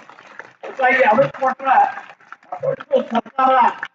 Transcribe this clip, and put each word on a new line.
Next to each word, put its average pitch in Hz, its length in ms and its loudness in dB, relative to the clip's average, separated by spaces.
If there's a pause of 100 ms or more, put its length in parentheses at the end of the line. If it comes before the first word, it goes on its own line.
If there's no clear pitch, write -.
(600)
ಅದಕ್ಕಾಗಿ 254 500 0
ಅದಕ್ಕೆ 262 320 2
ಕೊಟ್ರ 262 240 -4 (840)
ಮತ್ತಷ್ಟು - 500 -2 (100)
ಸರ್ಕಾರ 262 420 0 (420)